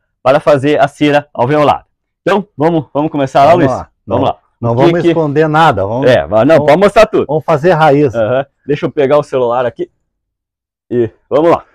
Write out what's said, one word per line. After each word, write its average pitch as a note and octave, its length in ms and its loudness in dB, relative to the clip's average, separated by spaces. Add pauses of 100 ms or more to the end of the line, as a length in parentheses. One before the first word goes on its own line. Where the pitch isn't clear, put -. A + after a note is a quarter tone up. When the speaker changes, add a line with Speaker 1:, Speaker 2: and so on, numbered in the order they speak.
(220)
Speaker 1:
para C#3 180 0
fazer D3 400 0
a C#3+ 80 0
cera C#3+ 460 -2
alveolada. C3 520 -2 (360)
Então, G3 340 -2
vamos, D#3+ 380 -2
vamos D3+ 160 -4
começar C#3 360 -2
lá, D3+ 60 6
Speaker 2:
Vamos F3 140 2
Speaker 1:
Luiz? B2+ 120 -2
Speaker 2:
lá. F2 120 -14 (160)
Speaker 1:
Vamos A#2+ 160 -4
Speaker 2:
Não, A#2+ 120 -2
Speaker 1:
lá. - 60 -18 (220)
Speaker 2:
não A#2 100 -2
Speaker 1:
O A#2 40 -2
que B2 80 0
Speaker 2:
vamos E3+ 180 0
Speaker 1:
que E3 60 0
Speaker 2:
esconder D#3+ 420 0
nada. D3+ 380 0
Vamos, A#2+ 200 -2
Speaker 1:
É, D#2+ 200 2
va-, G#2+ 180 0
não, D#3+ 120 4
Speaker 2:
vamos, C#3+ 140 2
Speaker 1:
pode E3 120 2
mostrar G#3+ 240 4
tudo. - 180 -2
Speaker 2:
vamos D3+ 180 -4
fazer D#3+ 300 0
raiz. D3 400 2
Speaker 1:
Aham. A#2 320 -2 (200)
Deixa D3 200 -6
eu C3+ 60 -4
pegar D3 260 0
o D3 60 0
celular B2 420 -2
aqui. - 240 -8 (1000)
E A#2 200 -2 (200)
vamos D3+ 200 0
lá. - 260 -2